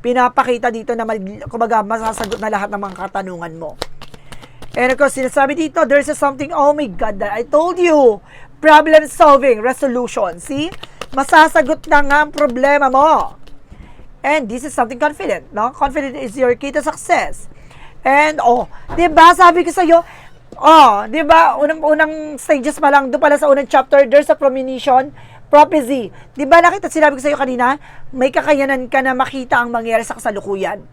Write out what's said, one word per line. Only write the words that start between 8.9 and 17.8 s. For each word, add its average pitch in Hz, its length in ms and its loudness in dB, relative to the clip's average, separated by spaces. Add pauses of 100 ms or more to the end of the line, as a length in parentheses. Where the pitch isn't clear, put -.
solving, 269 560 2
resolution. 240 720 -4
See? 285 320 -8 (480)
Masasagot 311 720 2
na 285 160 4
nga 277 140 2 (100)
ang 294 60 -18
problema 277 580 0
mo. 269 440 2 (800)
And 277 320 -4
this 247 160 -10
is 269 80 -12
something 240 240 -4
confident, 294 560 -4
no? 220 160 -4
Confident 277 480 -6
is 240 160 -12
your 247 240 0
key 277 160 -10
to 294 80 -2
success. 302 640 -4 (560)